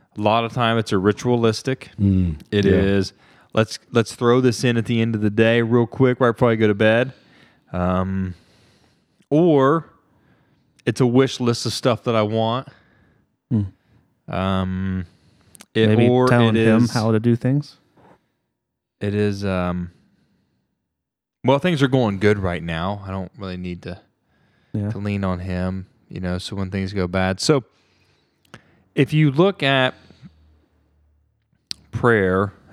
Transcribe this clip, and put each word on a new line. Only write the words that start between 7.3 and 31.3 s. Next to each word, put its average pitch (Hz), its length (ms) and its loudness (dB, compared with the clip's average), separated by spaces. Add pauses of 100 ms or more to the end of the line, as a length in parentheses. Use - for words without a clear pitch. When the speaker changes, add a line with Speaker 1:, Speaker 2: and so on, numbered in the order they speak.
Speaker 1:
Um, 92 640 -2 (960)
or 151 600 2 (960)
it's 120 160 -2
a 127 60 4
wish 127 320 2
list 117 260 -2
of 113 80 -4
stuff 120 300 -2
that 120 120 -2
I 110 80 2
want. 113 440 -2 (840)
Speaker 3:
Hmm. 107 100 0 (680)
Speaker 1:
Um, 92 760 -4 (680)
it, 110 140 2
Speaker 3:
Maybe 113 220 4
Speaker 1:
or 127 180 4
Speaker 3:
telling 120 280 4
Speaker 1:
it 113 120 2
Speaker 3:
him 113 180 4
Speaker 1:
is, 113 60 -4
Speaker 3:
how 113 200 0
to 110 80 2
do 117 160 2
things? 135 420 -2 (1200)
Speaker 1:
it 104 140 -4
is, 104 320 -2
um, 90 460 -4 (1500)
well, 135 160 2
things 165 240 -2
are 143 40 4
going 120 320 0
good 104 200 2
right 87 240 -4
now. 85 420 -6
I 95 60 -12
don't 95 260 -10
really 92 200 -10
need 90 260 -10
to, 87 180 -14 (720)
Speaker 3:
Yeah. 104 180 -4
Speaker 1:
to 104 60 -12
lean 101 260 -6
on 92 160 -4
him, 92 480 -6 (220)
you - 100 -12
know, 90 180 -6
so - 180 -12
when 98 160 -8
things 95 220 -6
go 92 140 -2
bad. 92 320 -2
So 143 240 0 (1300)
if 139 180 0
you 156 180 4
look 185 320 0
at 135 300 0 (2000)